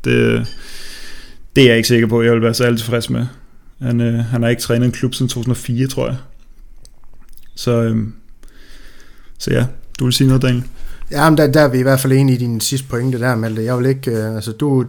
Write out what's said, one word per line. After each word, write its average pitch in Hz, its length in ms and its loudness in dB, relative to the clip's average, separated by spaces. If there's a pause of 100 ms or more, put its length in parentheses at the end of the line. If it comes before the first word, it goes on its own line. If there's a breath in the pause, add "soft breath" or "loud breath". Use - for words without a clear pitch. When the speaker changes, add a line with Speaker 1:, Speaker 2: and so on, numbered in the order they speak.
Speaker 1:
Det, 58 420 2 (1120 loud breath)
det 139 60 8
er 127 60 8
jeg 117 80 6
ikke 113 120 2
sikker 117 180 4
på, 117 140 2
at 117 60 2
jeg 117 80 4
vil 113 80 2
være 117 120 2
særlig 120 240 0
tilfreds 113 320 -4
med. 120 160 -2 (560 soft breath)
Han, 120 180 0
øh, 117 180 0
han 117 240 -2
har 117 60 2
ikke 120 140 0
trænet 120 240 2
en 120 60 2
klub 127 220 -2
siden 131 140 -2
to - 60 -6
tusind 120 160 -2
og 117 60 0
fire, 123 300 -2
tror 131 200 -4
jeg. 127 100 -4 (1400)
Så, 117 260 0
øhm, 110 300 0 (1300 soft breath)
så - 120 -6
ja, 123 160 2 (320)
du 131 60 -2
vil 127 80 0
sige 135 160 4
noget, 131 140 4
Daniel? 127 220 0 (460 loud breath)
Speaker 2:
Ja, 151 200 4
men 151 80 6
der, 151 80 6
der 143 140 4
er 147 80 6
vi 127 100 2
i 127 40 2
hvert 135 180 4
fald 135 120 2
enige 135 240 6
i 117 40 -6
din 117 200 -2
sidste 135 280 -4
pointe 127 300 -2
der, 120 180 0
Malte. 113 280 -2
Jeg 123 140 0
vil 123 80 2
ikke, 135 240 0
øh, 110 240 -2
altså, 110 180 -6
du, 135 360 2